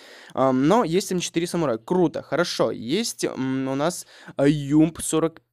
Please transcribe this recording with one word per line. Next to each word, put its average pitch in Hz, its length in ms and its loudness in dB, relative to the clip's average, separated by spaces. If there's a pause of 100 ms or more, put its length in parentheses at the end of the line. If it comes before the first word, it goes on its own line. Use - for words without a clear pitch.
(340)
ам, 131 340 2
но 220 160 4
есть 175 280 -2
М 185 80 -2
четыре 170 260 -4
Самурай. 151 320 -2
Круто, 180 460 0
хорошо. 151 480 0
Есть, 151 520 -4
м, 131 440 -4
у 135 80 -4
нас, 160 320 -4 (280)
а, 139 120 2
Юмп 151 520 2
сорок 160 420 -2 (120)